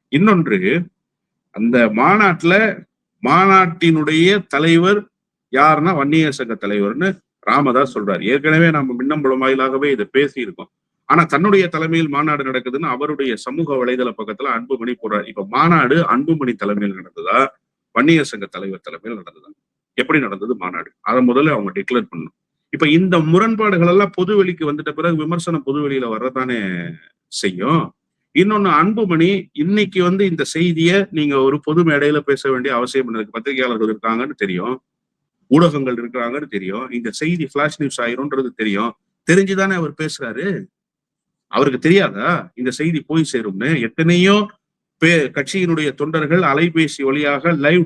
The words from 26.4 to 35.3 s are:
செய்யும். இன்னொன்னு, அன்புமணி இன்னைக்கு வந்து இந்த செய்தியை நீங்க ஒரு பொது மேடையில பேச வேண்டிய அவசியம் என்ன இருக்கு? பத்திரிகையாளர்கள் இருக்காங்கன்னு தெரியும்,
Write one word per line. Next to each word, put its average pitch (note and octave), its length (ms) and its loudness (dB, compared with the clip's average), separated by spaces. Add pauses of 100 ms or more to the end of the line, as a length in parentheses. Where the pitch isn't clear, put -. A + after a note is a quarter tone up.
செய்யும். G#2 680 -4 (440)
இன்னொன்னு, G3+ 320 2
அன்புமணி F3+ 840 2
இன்னைக்கு F#3 500 0
வந்து F#3+ 240 2
இந்த E3+ 180 -2
செய்தியை E3+ 680 2
நீங்க D3 320 0
ஒரு C#3 180 2
பொது D#3+ 240 2
மேடையில D3 340 2
பேச C#3 320 0
வேண்டிய C3 240 -2
அவசியம் B2 320 -2
என்ன A2+ 120 -6
இருக்கு? G#2+ 160 -8
பத்திரிகையாளர்கள் A#2 560 -2
இருக்காங்கன்னு A2+ 460 -4
தெரியும், G2+ 460 -4 (640)